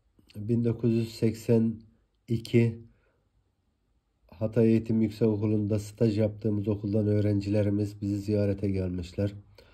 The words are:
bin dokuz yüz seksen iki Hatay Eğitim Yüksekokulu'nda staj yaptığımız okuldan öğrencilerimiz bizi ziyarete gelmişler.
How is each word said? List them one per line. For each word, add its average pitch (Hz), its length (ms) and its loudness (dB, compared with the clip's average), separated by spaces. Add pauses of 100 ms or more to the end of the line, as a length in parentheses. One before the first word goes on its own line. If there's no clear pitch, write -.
(360)
bin 117 300 -2
dokuz 113 280 0
yüz 113 220 -2
seksen 113 580 0 (540)
iki 117 540 0 (1500)
Hatay 113 360 2
Eğitim 113 340 4
Yüksekokulu'nda 107 800 0
staj 107 400 0
yaptığımız 104 480 -2
okuldan 104 400 0
öğrencilerimiz 104 960 0
bizi 101 160 -4
ziyarete 101 520 0
gelmişler. 92 640 -4 (400)